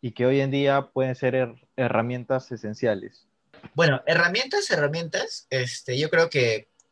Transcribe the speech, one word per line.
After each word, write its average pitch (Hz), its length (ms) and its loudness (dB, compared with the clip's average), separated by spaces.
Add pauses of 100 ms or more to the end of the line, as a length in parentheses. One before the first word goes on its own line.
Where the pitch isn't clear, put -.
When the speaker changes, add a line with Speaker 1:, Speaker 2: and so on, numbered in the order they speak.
Speaker 1:
y 117 120 -8
que 120 140 0
hoy 139 140 4
en 135 120 0
día 139 400 2
pueden 131 240 0
ser 127 180 0
her-, 123 400 -4
herramientas 123 760 -2
esenciales. 107 760 -4 (480)
Speaker 2:
Bueno, 147 320 2
herramientas, 190 640 0
herramientas, 165 800 -2
este, 127 480 -4
yo 151 120 0
creo 165 200 2
que 117 380 0 (240)